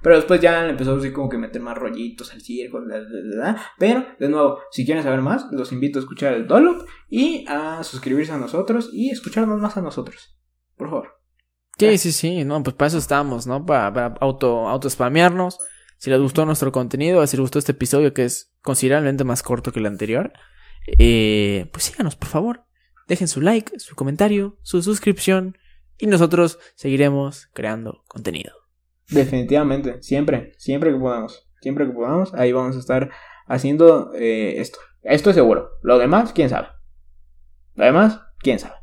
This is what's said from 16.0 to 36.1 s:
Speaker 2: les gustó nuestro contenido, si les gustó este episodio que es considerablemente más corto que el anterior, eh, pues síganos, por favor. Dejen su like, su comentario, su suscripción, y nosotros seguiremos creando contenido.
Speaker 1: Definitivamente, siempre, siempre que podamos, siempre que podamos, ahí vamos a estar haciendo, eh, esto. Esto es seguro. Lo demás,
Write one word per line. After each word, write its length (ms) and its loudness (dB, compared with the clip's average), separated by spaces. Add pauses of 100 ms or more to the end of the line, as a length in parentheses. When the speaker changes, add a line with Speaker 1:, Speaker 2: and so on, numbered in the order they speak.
Speaker 2:
les 100 4
gustó 260 0
nuestro 260 -2
contenido, 560 2
si 80 -2
les 60 0
gustó 180 -2
este 140 -2
episodio 400 2
que 100 0
es 380 -6
considerablemente 640 0
más 180 -4
corto 300 -4
que 60 -4
el 60 -2
anterior, 460 -4 (680)
eh, 760 4
pues 120 -8
síganos, 300 -4
por 140 -12
favor. 340 -4 (440)
Dejen 200 0
su 140 -4
like, 380 0
su 160 -20
comentario, 680 -2
su 200 -2
suscripción, 760 0 (420)
y 80 -2
nosotros 520 4 (160)
seguiremos 760 0
creando 540 -10
contenido. 460 -10 (560)
Speaker 1:
Definitivamente, 920 0
siempre, 560 -2
siempre 340 0
que 60 0
podamos, 520 -6 (120)
siempre 240 -2
que 60 -4
podamos, 420 -4
ahí 180 2
vamos 240 -2
a 40 -8
estar 320 -2 (360)
haciendo, 680 4
eh, 420 -2
esto. 220 -10 (220)
Esto 280 2
es 60 4
seguro. 360 4 (100)
Lo 160 4
demás, 360 2